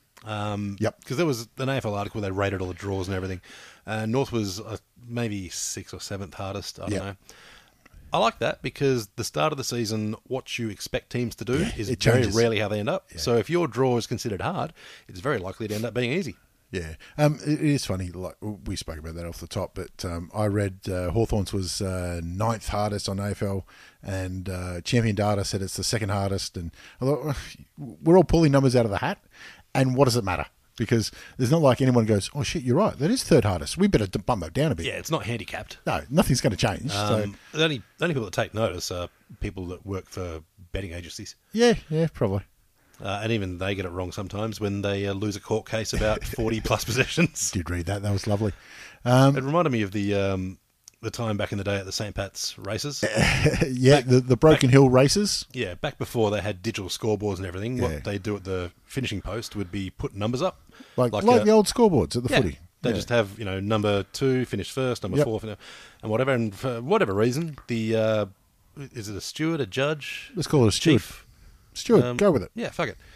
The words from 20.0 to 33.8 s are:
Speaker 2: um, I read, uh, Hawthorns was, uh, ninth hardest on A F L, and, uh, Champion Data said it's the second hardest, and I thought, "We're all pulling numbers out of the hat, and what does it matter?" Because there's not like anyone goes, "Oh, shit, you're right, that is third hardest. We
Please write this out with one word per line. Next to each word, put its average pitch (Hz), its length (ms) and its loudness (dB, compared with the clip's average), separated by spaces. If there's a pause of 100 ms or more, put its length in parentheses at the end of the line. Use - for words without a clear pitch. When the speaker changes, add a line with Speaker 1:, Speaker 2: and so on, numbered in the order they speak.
Speaker 2:
um, 85 300 -6
I 107 120 0
read, 101 420 0
uh, 90 220 -2
Hawthorns 104 420 0
was, 95 280 -4
uh, 90 440 -4
ninth 104 440 -4
hardest 104 400 -2
on 98 100 -4
A 101 120 -2
F 98 120 -6
L, 98 240 -4 (360)
and, 92 480 -6
uh, 90 320 -6
Champion 113 320 2
Data 101 300 2
said 98 180 -4
it's 92 140 -8
the 95 80 -4
second - 260 -2
hardest, 98 480 -2
and 85 120 -6 (300)
I 123 60 -2
thought, 139 300 0 (420)
"We're 147 400 4
all 170 60 10
pulling 160 280 6
numbers 135 240 6
out 117 80 6
of 107 60 0
the 98 80 0
hat, 160 200 -2 (560)
and 131 200 4
what 135 120 6
does 120 100 2
it 113 80 0
matter?" 90 200 -2 (320)
Because 113 340 0 (280)
there's 123 120 0
not 165 120 4
like 127 180 6
anyone 123 240 6
goes, 104 300 2
"Oh, 143 80 -4
shit, 160 220 -4
you're 123 120 2
right, 208 220 2
that 151 120 0
is 262 140 0
third 131 220 6
hardest. 87 320 -2
We 196 100 4